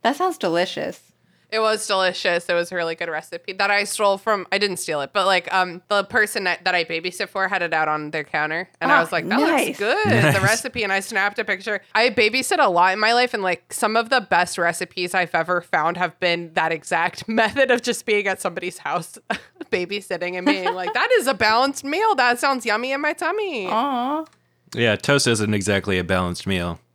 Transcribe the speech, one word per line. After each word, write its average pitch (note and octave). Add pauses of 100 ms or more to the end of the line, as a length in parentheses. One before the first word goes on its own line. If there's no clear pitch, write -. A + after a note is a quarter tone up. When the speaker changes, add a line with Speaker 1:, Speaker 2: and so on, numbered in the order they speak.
Speaker 1:
That C4
sounds F4+
delicious. F3 (520)
Speaker 2:
It A3
was A3
delicious. F#3
It F3+
was F3
a F#3
really E3
good E3
recipe E3
that G3+
I G3+
stole G3+
from, G#3
I G3
didn't G3+
steal D3+
it, C#3
but, F#3+
like, F3+
um, F3+
the G3+
person G#3
that, F3
that F3+
I E3+
babysit F3
for F#3+
had F#3+
it E3+
out D#3
on D3+
their D#3
counter. D#3 (120)
And A#3
I D4+
Speaker 1:
Ah, D4
Speaker 2:
was E3
like, E3+
"That A#3+
Speaker 1:
nice. D#4
Speaker 2:
looks -
good, D4+
Speaker 3:
Nice. D#3
Speaker 2:
the G3
recipe." A3+
And G3
I G3
snapped G3+
a G#3+
picture. G3 (120)
I A#3
babysit A#3+
a G#3
lot F3
in G#3
my A3
life, B3
and, G#3
like, F3+
some A#3
of A3+
the C4
best F3
recipes F3
I've F3+
ever E3+
found E3
have F3
been E3+
that E3
exact E3
<laughs> -
method A3+
of A#3+
just -
being G#3
at F#3
somebody's F3
house, E3 (100)
<laughs> -
babysitting F3+
and F3+
being F4+
like, -
"That A4
is C4+
a C4
balanced A#3
meal. F#4+
That B3
sounds C4+
yummy A#3
in C#4
my D4+
tummy." D#4+
Speaker 1:
Aw. C4 (500)
Speaker 3:
Yeah, A#2
toast C#3+
isn't G#2+
exactly G2
a F2+
balanced F2+
meal. F2 (160)